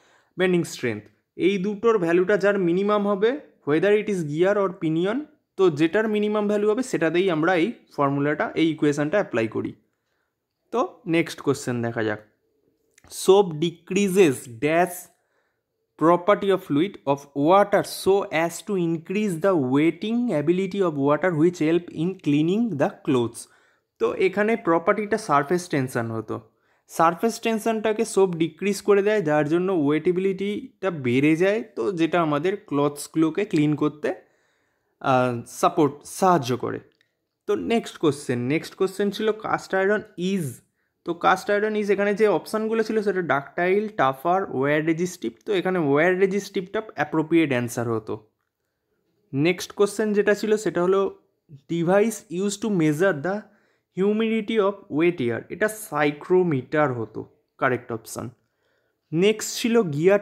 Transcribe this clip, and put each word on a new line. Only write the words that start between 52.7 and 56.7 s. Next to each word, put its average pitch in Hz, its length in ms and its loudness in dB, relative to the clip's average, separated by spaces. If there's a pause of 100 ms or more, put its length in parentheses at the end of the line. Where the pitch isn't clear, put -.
the 190 180 -4 (580)
humidity 220 640 0
of 196 400 -2
wet 175 200 2
air," 117 280 -2
এটা 208 200 -2
সাইক্রোমিটার 151 1300 0